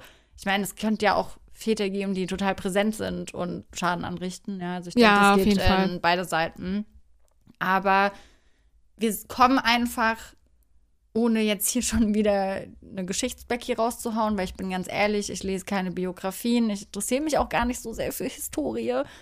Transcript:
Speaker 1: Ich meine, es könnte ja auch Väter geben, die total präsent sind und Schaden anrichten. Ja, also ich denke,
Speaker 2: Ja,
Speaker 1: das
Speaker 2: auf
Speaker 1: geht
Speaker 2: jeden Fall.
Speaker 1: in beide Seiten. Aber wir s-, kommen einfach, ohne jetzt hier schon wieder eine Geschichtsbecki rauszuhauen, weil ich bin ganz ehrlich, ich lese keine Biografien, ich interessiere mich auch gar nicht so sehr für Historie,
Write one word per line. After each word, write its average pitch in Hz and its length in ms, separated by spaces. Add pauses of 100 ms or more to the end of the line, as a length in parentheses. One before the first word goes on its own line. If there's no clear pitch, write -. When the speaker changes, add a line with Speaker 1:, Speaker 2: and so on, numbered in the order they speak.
(380)
Speaker 1:
Ich - 80
meine, 196 180
es - 120
könnte 214 300
ja 185 100
auch 175 220 (180)
Väter 214 340
geben, 196 240
die 185 140
total 196 260
präsent 196 420
sind 180 380
und 175 400
Schaden 175 300
anrichten. 180 560
Ja, 180 160
also 180 140
ich 170 60
denke, 233 120
Speaker 2:
Ja, 202 140
Speaker 1:
das 202 100
Speaker 2:
auf 202 60
Speaker 1:
geht 196 100
Speaker 2:
jeden 202 120
Fall. 190 300
Speaker 1:
in 175 120
beide 175 240
Seiten. 175 600 (720)
Aber 190 520 (840)
wir 226 120
s-, 190 200
kommen 254 280
einfach, 233 600 (960)
ohne 226 260
jetzt 208 300
hier 247 120
schon 220 320
wieder 202 520 (160)
eine 190 240
Geschichtsbecki 240 680
rauszuhauen, 226 640
weil 185 80
ich 185 100
bin 190 140
ganz 185 200
ehrlich, 208 400
ich 185 140
lese 190 200
keine 185 280
Biografien, 190 800
ich 202 140
interessiere 240 400
mich 302 140
auch 226 100
gar 156 160
nicht 247 180
so - 120
sehr 131 180
für - 140
Historie, 247 800 (180)